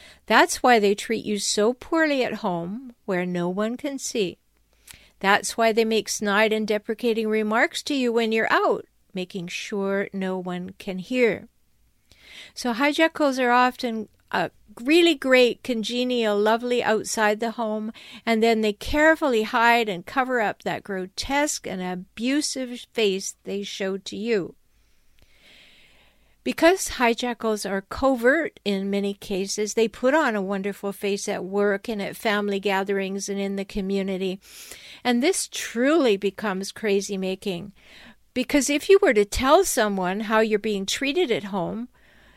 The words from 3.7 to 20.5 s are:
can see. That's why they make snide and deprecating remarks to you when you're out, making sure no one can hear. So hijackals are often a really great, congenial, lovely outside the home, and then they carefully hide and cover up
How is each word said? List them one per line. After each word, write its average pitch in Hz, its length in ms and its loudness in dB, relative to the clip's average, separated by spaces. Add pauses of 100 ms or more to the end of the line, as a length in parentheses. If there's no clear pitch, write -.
can 277 200 -6
see. - 400 -4 (840)
That's 202 340 2
why 226 160 4
they 226 140 2
make 220 240 0
snide 208 420 0
and 220 160 -2
deprecating 220 640 -2
remarks 220 540 0
to 294 120 -4
you 247 160 0
when 226 220 0
you're 220 180 0
out, 339 340 0 (280)
making 180 340 -8
sure 196 640 -4
no 190 260 -4
one 180 400 -8
can 185 220 -8
hear. 226 480 0 (1080)
So 240 200 -4
hijackals 294 680 2
are 247 120 2
often 247 580 0 (220)
a 185 200 -2 (300)
really 330 340 4
great, 254 480 4
congenial, 233 760 0
lovely 233 460 2
outside 214 560 0
the 226 120 -2
home, 220 400 -4 (340)
and 226 180 2
then 226 180 4
they 214 120 0
carefully 302 680 2
hide 233 460 4
and 180 160 -6
cover 254 340 -2
up 202 240 -2